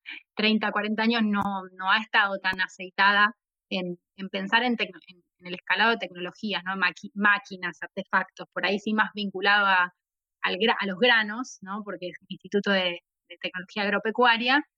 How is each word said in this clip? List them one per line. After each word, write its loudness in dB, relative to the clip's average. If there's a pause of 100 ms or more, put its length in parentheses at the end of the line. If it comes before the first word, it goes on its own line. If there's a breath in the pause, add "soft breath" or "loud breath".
<laughs> -16
treinta, 2
cuarenta -2
años, 2
no, 0 (320)
no -4
ha 4
estado 0
tan -2
aceitada 2 (360)
en, -4 (200)
en -10
pensar 0
en 0
tecno-, -6
en, -20 (160)
en -18
el -10
escalado 2
de 0
tecnologías, -8
¿no? -4
Maqui-, -4
máquinas, -2
artefactos, -6
por -2
ahí 0
sí -4
más 0
vinculado 2
a, 2 (500)
al -2
gra-, 2
a -4
los -4
granos, 0
¿no? -10
Porque -10
es -16
un -20
instituto -2
de, 0 (300)
de -20
tecnología -6
agropecuaria, 2 (140)